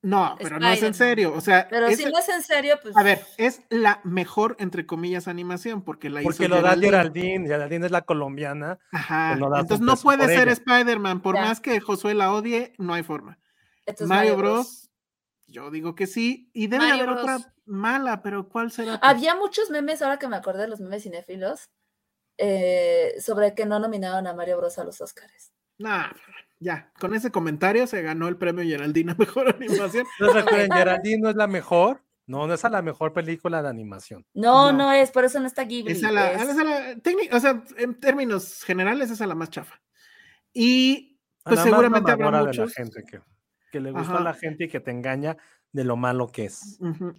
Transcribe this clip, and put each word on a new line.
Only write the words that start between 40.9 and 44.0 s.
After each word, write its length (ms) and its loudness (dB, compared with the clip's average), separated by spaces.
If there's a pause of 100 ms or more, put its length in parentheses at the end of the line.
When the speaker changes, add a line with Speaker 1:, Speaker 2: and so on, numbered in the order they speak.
Speaker 4:
A 60 -4
Speaker 1:
pues, 60 6
Speaker 4:
la 80 4
más 60 6
Speaker 1:
seguramente 420 4
habrá 140 0
Speaker 4:
mamadora 260 2
de 60 -6
la 60 -2
Speaker 1:
muchos. 120 -8
Speaker 4:
gente 280 -12
que, 160 -20 (500)
que 100 -8
le 100 -8
gustó 220 -6